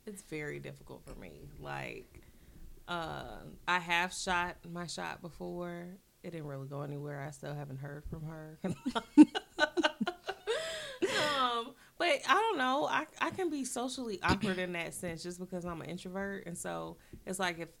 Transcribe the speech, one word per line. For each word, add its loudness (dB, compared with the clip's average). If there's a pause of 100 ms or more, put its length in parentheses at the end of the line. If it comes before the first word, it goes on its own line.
It's -12
very -6
difficult -12
for -12
me. -14 (100)
Like, -8 (640)
uh, -6 (280)
I 4
have 2
shot 2 (140)
my -6
shot -6
before. -6 (360)
It -8
didn't -8
really -6
go -6
anywhere. -6
I -6
still -8
haven't -8
heard -10
from -6
her. -10
<laughs> 0 (2750)
Um, 2 (240)
but 4 (200)
I 10
don't 6
know. 4
I, 2 (140)
I 4
can 0
be 0
socially -2
awkward 4
in 0
that -2
sense -6
just -6
because -6
I'm -4
an -8
introvert. -6
And -6
so -6 (300)
it's -4
like 0
if -6 (120)